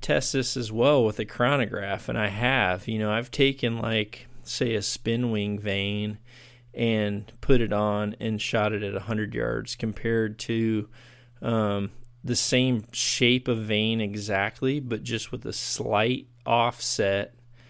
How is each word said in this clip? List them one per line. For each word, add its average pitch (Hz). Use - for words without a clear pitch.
test 147
this 127
as 113
well 123
with 107
a 113
chronograph, 104
and 120
I 107
have, 104
you 113
know, 107
I've 117
taken, 135
like, 113
say, 120
a 101
spin 117
wing 104
vane 104
and 107
put 123
it 101
on 104
and 110
shot 107
it 104
at 101
a 101
hundred 107
yards 117
compared 113
to, 113
um, 104
the 123
same 127
shape 127
of 120
vane 110
exactly, 104
but 117
just 120
with 113
a -
slight 113
offset 117